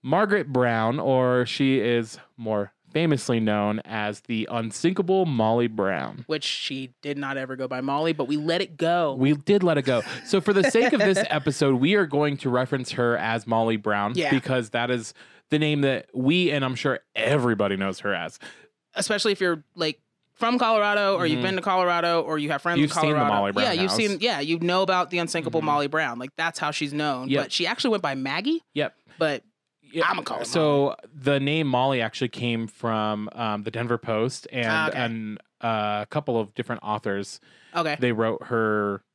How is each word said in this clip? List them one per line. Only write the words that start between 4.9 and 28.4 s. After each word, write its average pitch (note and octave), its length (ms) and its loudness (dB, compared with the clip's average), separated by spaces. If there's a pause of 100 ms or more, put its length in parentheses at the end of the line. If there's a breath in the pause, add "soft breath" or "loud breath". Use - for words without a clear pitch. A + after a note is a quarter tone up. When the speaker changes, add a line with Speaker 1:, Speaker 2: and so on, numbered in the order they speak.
Speaker 1:
Molly A#2+ 420 2
Brown. F#2+ 580 -4
Speaker 2:
Which D3+ 160 -4
she C3 500 -8 (100)
did C#3+ 160 -6
not C3+ 180 -6
ever C3 180 -8
go C3 140 -6
by B2+ 140 -4
Molly, D3 300 0
but D3+ 140 -2
we D3 100 0
let E3 260 0
it E3 160 -8
go. E3 360 2
Speaker 1:
We C3+ 200 4
did G3 280 4
let E3 160 4
it C#3 40 0
go. B2 200 2 (220 loud breath)
So F#3+ 160 2
for G#3 120 0
the F#3+ 200 6
sake A#3 200 4
of B3+ 60 2
this G3 200 4
Speaker 2:
<laughs> - 120 0
Speaker 1:
episode, C#3 460 2
we D3 180 4
are G3+ 120 4
going C#3+ 320 2
to C3+ 120 -2
reference B2+ 420 -2
her A#2+ 240 2
as A2+ 300 -2
Molly A2+ 300 2
Brown G#2 400 0
Speaker 2:
Yeah. D3+ 140 0
Speaker 1:
because C3 400 0
that A#2+ 200 -2
is A#2+ 240 -4 (360 loud breath)
the D3+ 100 2
name D3+ 220 2
that C3+ 320 0
we, D#3+ 360 2
and C#3+ 140 0
I'm C3 100 -2
sure B2+ 240 -2 (160)
everybody A2+ 640 2
knows G2 240 -4
her G2+ 120 -2
as. E2+ 280 -6 (540 loud breath)
Speaker 2:
Especially G#3 380 0
if F#3+ 80 -4
you're, E3+ 220 0 (140)
like, D#3+ 240 -2 (320)
from A#3+ 260 0
Colorado, G#3 600 2
or F3 80 0
you've D#3 100 2
Speaker 1:
Mm-hmm. B2 120 -2
Speaker 2:
been F#3+ 80 -2
to F#3 60 -2
Colorado, F3 600 2
or D#3 160 -2
you D3 120 -2
have C#3+ 120 -2
friends E3+ 180 0
Speaker 1:
You've D3 120 2
Speaker 2:
in - 20 -6
Speaker 1:
seen D#3 160 2
the D3+ 60 2
Speaker 2:
Colorado. C#3+ 180 2
Speaker 1:
Molly G2+ 180 0
Brown - 140 2
Speaker 2:
Yeah, G#3 60 0
you've F#3 180 0
Speaker 1:
house. G3+ 80 0
Speaker 2:
seen, G3+ 240 0
yeah, G#3 180 0
you D#3 200 -2
know F3 200 2
about F3+ 300 0
the F3+ 80 -2
unsinkable E3 420 -2
Speaker 1:
Mm-hmm. D#3 60 -4
Speaker 2:
Molly D3 200 0
Brown. C#3 320 -2
Like, C3 180 -10
that's D#3+ 220 -4
how D3+ 120 -2
she's D3 240 -6
known. C#3 340 -2
Speaker 1:
Yep. C#3 160 2
Speaker 2:
But - 80 -8
she E3+ 140 0
actually A#3+ 240 0
went G3+ 120 0
by C#3+ 120 -2
Maggie. E3+ 480 -2 (100)